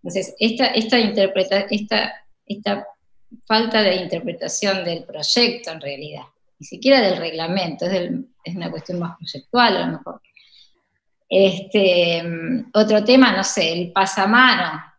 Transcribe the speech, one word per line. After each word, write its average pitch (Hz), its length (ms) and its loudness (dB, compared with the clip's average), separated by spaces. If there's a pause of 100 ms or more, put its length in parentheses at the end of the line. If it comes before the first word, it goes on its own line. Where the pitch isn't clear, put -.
Entonces, 180 360 -8
esta, 226 300 0
esta 220 300 2
interpreta-, 196 720 0
esta, 214 440 -2 (320)
esta 202 400 -6 (580)
falta 220 380 2
de 180 140 2
interpretación 180 840 -4
del 170 220 -6
proyecto, 165 680 -2
en 160 100 -14
realidad, 143 400 -12 (360)
ni - 80 -20
siquiera 254 360 2
del 185 160 2
reglamento, 165 680 -4
es 180 80 -2
del, 180 340 -4 (160)
es 175 140 -10
una 170 140 -6
cuestión 170 280 -8
más 170 200 -8
proyectual, 226 580 0
a 175 100 -2
lo 160 120 -6
mejor. - 240 -16 (1040)
Este, 180 960 2
mm, 165 500 -6
otro 214 320 4
tema, 247 320 6
no 190 80 -2
sé, 165 300 -2
el 175 180 -4
pasamano. 190 920 2 (160)